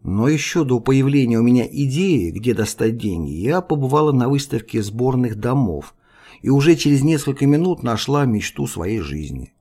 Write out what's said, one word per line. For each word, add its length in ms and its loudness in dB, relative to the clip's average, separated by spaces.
Но 280 0
ещё 340 0
до 160 0
появления 600 2
у 40 4
меня 260 4
идеи, 600 0
где 220 -2
достать 440 -2
деньги, 340 -4
я 280 -2
побывала 540 0
на 160 2
выставке 520 -2
сборных 540 -2
домов 580 -2
и 80 -2
уже 280 4
через 260 2
несколько 420 0
минут 380 2
нашла 420 -2
мечту 400 -2
своей 360 -4
жизни. 600 -10